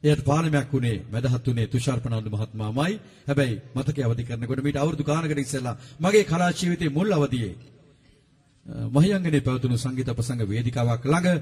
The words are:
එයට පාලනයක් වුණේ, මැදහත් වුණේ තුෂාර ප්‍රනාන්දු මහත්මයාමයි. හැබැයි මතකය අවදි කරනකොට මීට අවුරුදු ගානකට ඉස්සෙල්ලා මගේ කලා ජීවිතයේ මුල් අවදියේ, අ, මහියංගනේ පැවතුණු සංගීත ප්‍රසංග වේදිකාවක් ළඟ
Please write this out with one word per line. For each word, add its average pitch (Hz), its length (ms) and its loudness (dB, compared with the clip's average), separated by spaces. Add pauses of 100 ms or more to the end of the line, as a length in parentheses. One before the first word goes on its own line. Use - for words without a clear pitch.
එයට 147 200 4
පාලනයක් 147 460 2
වුණේ, 120 380 -2
මැදහත් 123 400 -2
වුණේ 117 200 0
තුෂාර 127 340 -2
ප්‍රනාන්දු 113 300 -4
මහත්මයාමයි. 110 640 -2 (320)
හැබැයි 135 360 0 (100)
මතකය 139 320 -4
අවදි 117 220 0
කරනකොට 120 380 -6
මීට 143 140 0
අවුරුදු 143 280 0
ගානකට 151 340 0
ඉස්සෙල්ලා 127 380 -6 (200)
මගේ 196 280 6
කලා 175 280 2
ජීවිතයේ 175 380 0
මුල් 175 200 0
අවදියේ, 127 420 2 (1120)
අ, - 80 -14 (140)
මහියංගනේ 165 520 4
පැවතුණු 123 380 0
සංගීත 127 320 -4
ප්‍රසංග 117 340 -2
වේදිකාවක් 120 600 -2
ළඟ 170 240 2 (120)